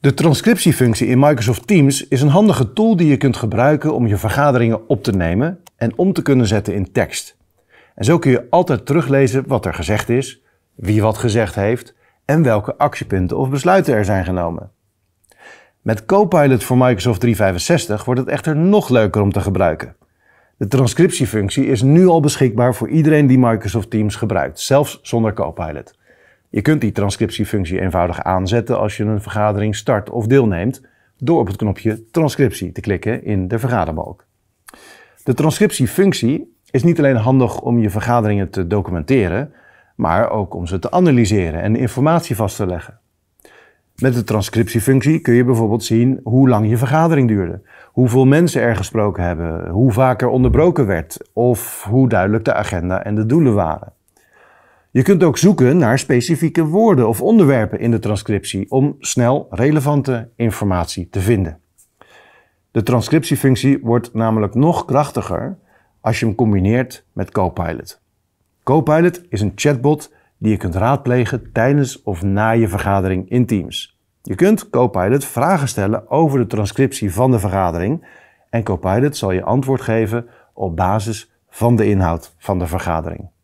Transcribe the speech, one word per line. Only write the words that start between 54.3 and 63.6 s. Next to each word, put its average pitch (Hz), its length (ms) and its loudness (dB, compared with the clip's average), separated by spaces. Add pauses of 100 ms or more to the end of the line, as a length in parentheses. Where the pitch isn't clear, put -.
Je 127 120 2
kunt 185 200 4
ook 156 160 2
zoeken 156 380 4
naar 131 220 2
specifieke 156 680 0
woorden 160 440 2
of 113 140 -2
onderwerpen 139 580 2
in 117 100 0
de 117 80 2
transcriptie 101 720 -4
om 135 280 0
snel 127 520 0
relevante 131 840 -2
informatie 95 720 -4
te 101 120 -6
vinden. 92 380 0 (1120)
De 113 120 -2
transcriptiefunctie 131 1000 2